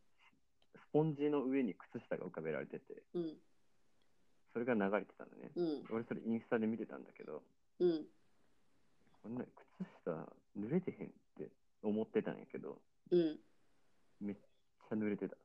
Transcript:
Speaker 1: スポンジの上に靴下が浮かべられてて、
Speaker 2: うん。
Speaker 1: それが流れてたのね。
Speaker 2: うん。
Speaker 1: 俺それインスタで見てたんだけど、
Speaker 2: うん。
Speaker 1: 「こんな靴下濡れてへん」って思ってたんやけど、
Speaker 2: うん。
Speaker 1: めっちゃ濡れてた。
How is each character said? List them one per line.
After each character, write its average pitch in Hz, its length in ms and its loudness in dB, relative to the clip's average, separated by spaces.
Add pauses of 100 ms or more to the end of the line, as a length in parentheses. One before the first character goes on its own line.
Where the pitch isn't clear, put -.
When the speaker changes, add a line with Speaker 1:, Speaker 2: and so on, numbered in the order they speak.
(760)
Speaker 1:
ス - 180 -20
ポ 151 120 8
ン 156 100 2
ジ 147 160 2
の 143 140 4
上 131 180 4
に 110 120 2
靴 - 260 -10
下 - 160 -4
が - 100 -4
浮 87 40 -8
か 82 100 -8
べ 80 100 -2
ら 71 80 0
れ - 80 -4
て - 140 -8
て、 - 240 -14 (100)
Speaker 2:
う 180 60 0
ん。 160 200 -4 (1120)
Speaker 1:
そ 120 60 -4
れ 120 60 0
が 123 100 4
流 107 60 4 (100)
れ 98 140 4
て - 100 -20
た - 100 -14
の - 120 -16
ね。 - 180 -12
Speaker 2:
う 175 80 2
ん。 151 280 0
Speaker 1:
俺 113 140 0
そ 123 100 -4
れ - 120 -4
イ 113 60 2
ン 113 80 2
ス - 80 -12
タ 120 100 4
で 110 80 2
見 113 100 2
て 98 100 -4
た 69 100 -10
ん - 80 -12
だ - 80 -20
け - 100 -14
ど、 76 220 -8 (340)
Speaker 2:
う 180 80 6
ん。 160 180 4 (1160)
Speaker 1:
「こ 104 60 -12
ん 120 80 -6
な 127 80 -2 (340)
靴 190 100 -6 (160)
下 90 60 -2 (480)
濡 104 100 -2
れ 170 120 2
て - 100 -4
へ - 140 -8
ん」 - 20 -8
っ - 40 -10 (280)
て - 100 -8 (340)
思 107 200 2
っ 110 40 -4
て 107 160 2
た 80 100 0
ん 50 60 -6
や - 80 -14
け - 120 -6
ど、 - 240 -10 (280)
Speaker 2:
う 175 60 6
ん。 160 220 4 (840)
Speaker 1:
め 101 120 -4
っ 98 40 -8
ち - 20 -18 (540)
ゃ - 20 0
濡 107 160 2
れ 104 60 0
て 98 120 -2
た。 - 160 -14